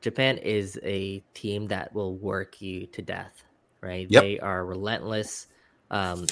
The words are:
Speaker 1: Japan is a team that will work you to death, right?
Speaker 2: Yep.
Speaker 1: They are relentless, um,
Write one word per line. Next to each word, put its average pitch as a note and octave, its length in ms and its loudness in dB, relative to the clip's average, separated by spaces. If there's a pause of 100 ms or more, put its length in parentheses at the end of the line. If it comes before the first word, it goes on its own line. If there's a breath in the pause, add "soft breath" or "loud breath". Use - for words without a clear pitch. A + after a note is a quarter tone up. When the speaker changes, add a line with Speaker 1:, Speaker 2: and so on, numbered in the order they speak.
Speaker 1:
Japan C3 360 2
is G2+ 460 -2
a G2 400 -4 (100)
team G#2 360 -4
that F#2+ 260 -4
will F#2+ 200 -2
work G2 460 -4
you F#2 240 -8
to - 160 -12
death, F#2 420 -10 (380)
right? F#2 260 -6
Speaker 2:
Yep. G2 140 12
Speaker 1:
They G2+ 180 4
are F#2 280 -2
relentless, G#2 800 -4 (420 soft breath)
um, F2+ 420 -2